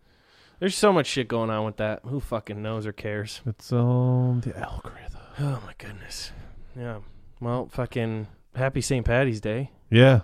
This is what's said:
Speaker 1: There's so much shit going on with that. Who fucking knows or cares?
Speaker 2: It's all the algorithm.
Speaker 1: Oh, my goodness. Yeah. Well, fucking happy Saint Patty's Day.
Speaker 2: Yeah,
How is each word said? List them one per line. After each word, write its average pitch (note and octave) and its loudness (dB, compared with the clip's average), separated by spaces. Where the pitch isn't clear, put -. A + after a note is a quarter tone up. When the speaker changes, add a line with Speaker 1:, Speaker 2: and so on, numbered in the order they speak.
Speaker 1:
There's F#3 0
so G#3 6
much D#3 4
shit B2 -2
going A2+ 0
on G#2+ 0
with G#2+ -6
that. G#2+ -2
Who C3 -4
fucking G#2+ -6
knows A2 -4
or G#2+ -6
cares? G#2+ -6
Speaker 2:
It's - -6
all B2 2
the A#2+ -6
algorithm. - -10
Speaker 1:
Oh, C#3 -4
my - -16
goodness. - -14
Yeah. A#2 -8
Well, A#2+ -2
fucking A2+ -4
happy C3 -2
Saint B2 0
Patty's A#2+ 2
Day. A2+ -4
Speaker 2:
Yeah, B2 10